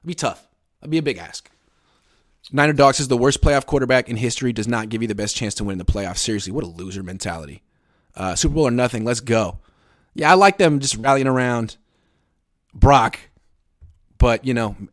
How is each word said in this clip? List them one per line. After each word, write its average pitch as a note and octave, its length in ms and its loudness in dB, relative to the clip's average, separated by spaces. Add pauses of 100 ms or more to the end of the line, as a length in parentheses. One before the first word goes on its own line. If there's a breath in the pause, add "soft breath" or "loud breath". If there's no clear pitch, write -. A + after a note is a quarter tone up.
It'd D#3 60 -16
be F3 80 -8
tough. - 320 -6 (340)
It'd D3+ 100 -14
be D#3+ 80 2
a D#3 40 0
big C3 160 -4
ask. - 320 -18 (1000)
Niner D3 220 2
Dog C#3 200 6
says C3+ 140 -4
the C3 80 2
worst C3 240 2
playoff C#3+ 240 2
quarterback C3 440 0
in A2+ 80 -4
history B2 360 -2
does A2 160 -4
not A2 220 -4
give A2+ 100 -4
you A#2 80 -4
the G#2+ 60 -4
best G#2 200 -6
chance G#2+ 200 -6
to G#2 100 -6
win G2 140 -6
the F2 60 -10
playoffs. F#2+ 340 -2
Seriously, G2+ 340 -4
what A2+ 100 -6
a F2+ 60 -10
loser F#2 340 -12
mentality. E2+ 600 -12 (520)
Uh, F#2 200 -6
Super C#3+ 200 -2
Bowl D3+ 120 2
or B2 40 2
nothing. A#2+ 340 0
Let's A#2 160 -2
go. A2+ 380 -2 (540)
Yeah, D3+ 180 0
I F#3 40 10
like G3 240 6
them D#3 200 4
just C3+ 180 -4
rallying C3+ 300 0
around B2 500 -2 (1000)
Brock, C3 440 6 (1000)
but, A#2 260 2
you C3 100 -2
know, A2 220 -2 (160)